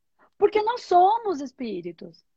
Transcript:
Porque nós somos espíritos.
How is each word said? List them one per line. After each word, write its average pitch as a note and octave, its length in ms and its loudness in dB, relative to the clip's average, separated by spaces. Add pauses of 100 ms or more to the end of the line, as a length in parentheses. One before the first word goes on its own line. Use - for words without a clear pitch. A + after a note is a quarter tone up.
(380)
Porque G#4 240 2
nós A#4 220 -4
somos F#4+ 580 2
espíritos. F#3 840 -12 (140)